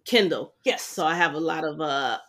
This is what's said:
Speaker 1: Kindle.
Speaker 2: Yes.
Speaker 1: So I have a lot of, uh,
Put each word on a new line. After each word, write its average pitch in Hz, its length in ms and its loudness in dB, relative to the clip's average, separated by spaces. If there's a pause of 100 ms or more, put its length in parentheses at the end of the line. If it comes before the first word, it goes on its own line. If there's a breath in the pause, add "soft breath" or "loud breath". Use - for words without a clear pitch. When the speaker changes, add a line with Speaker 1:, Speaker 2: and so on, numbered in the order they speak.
Speaker 1:
Kindle. 170 480 2 (100)
Speaker 2:
Yes. - 200 0
Speaker 1:
So - 220 -4
I 160 100 2
have 170 180 4
a 151 60 -4
lot 160 260 -2
of, 151 160 -6
uh, 139 480 -2